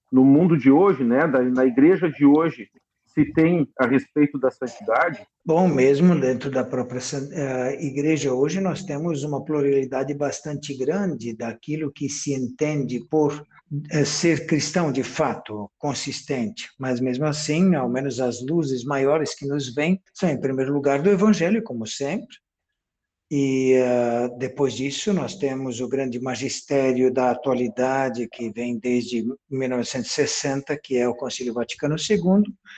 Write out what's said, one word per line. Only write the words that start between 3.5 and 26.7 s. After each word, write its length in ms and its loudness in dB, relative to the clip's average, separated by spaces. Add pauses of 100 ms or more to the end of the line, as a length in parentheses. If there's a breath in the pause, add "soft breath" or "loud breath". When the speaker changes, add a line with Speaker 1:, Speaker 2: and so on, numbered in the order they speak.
Speaker 1:
a 80 2
respeito 500 2
da 140 0
santidade? 760 -2 (160)
Speaker 2:
Bom, 260 2
mesmo 520 4
dentro 300 0
da 120 -2
própria 380 -6
san-, 320 -8
eh, 540 -4
igreja 480 0
hoje, 260 0
nós 220 -4
temos 420 -4
uma 180 -6
pluralidade 720 0
bastante 640 -6
grande 580 -4
daquilo 560 -8
que 200 -8
se 240 -6
entende 760 -4
por, 340 0 (480 soft breath)
eh, 140 0
ser 420 0
cristão 460 -2
de 100 -2
fato, 760 -6
consistente. 920 -6 (100)
Mas 220 -4
mesmo 240 -2
assim, 500 2
ao 140 0
menos 320 -4
as 240 -4
luzes 400 -2
maiores 500 0
que 120 -12
nos 280 -6
vêm 240 0 (140)
são, 160 -2
em 100 0
primeiro 360 -2
lugar, 260 0
do 80 2
Evangelho, 540 2
como 240 -10
sempre. 500 -8 (920)
E, 420 2
eh, 640 2
depois 380 -2
disso, 400 -4
nós 220 -4
temos 440 -4
o 80 -6
grande 320 -2
magistério 920 0